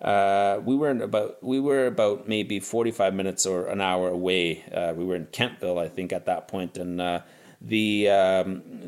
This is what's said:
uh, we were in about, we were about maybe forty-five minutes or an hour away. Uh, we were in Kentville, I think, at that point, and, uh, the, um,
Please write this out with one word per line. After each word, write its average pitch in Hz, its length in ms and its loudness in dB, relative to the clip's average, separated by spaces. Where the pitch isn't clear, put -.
uh, 101 640 4
we 123 120 0
were 147 140 2
in 120 120 0
about, 104 420 -2
we 127 160 0
were 139 260 2
about 104 420 0
maybe 104 320 -2
forty-five 110 540 0
minutes 95 320 -2
or 90 220 -2
an 101 120 -4
hour 92 300 0
away. 90 540 0
Uh, 85 220 -2
we 87 100 -4
were 92 100 -2
in 82 120 -6
Kentville, 90 540 -4
I 82 60 -4
think, 90 240 -8
at 90 140 -6
that 87 220 -4
point, 92 300 -8
and, 90 220 -6
uh, 87 220 -2
the, 107 480 2
um, 95 540 2